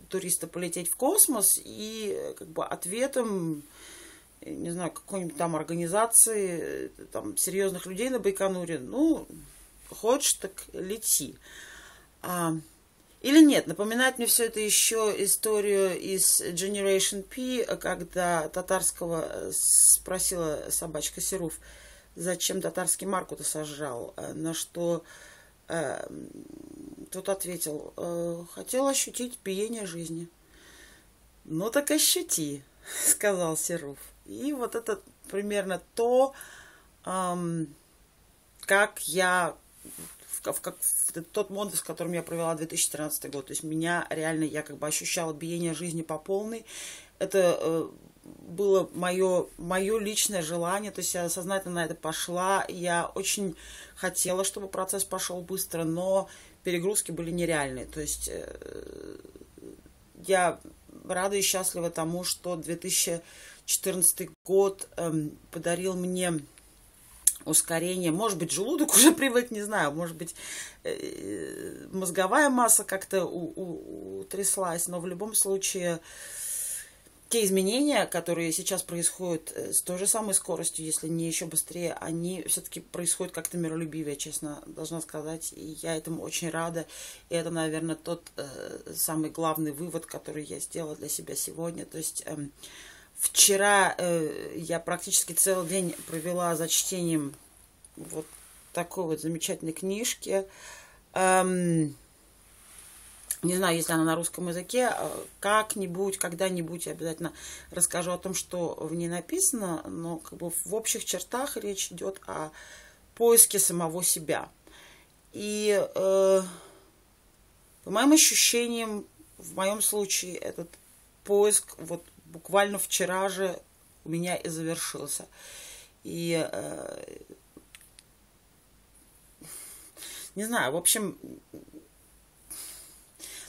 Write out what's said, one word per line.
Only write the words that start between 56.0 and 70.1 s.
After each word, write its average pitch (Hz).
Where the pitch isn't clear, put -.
перегрузки 175
были 170
нереальные. 151
То -
есть, -
э, -
я 180
рада 185
и 196
счастлива 185
тому, 170
что 180
две 165
тысячи 170
четырнадцатый 185
год, 190
эм, 160
подарил 175
мне 180
ускорение. 170
Может 196
быть, 160
желудок 269
<laughs> -
уже 269
привык, 247
не 208
знаю, 202
может 165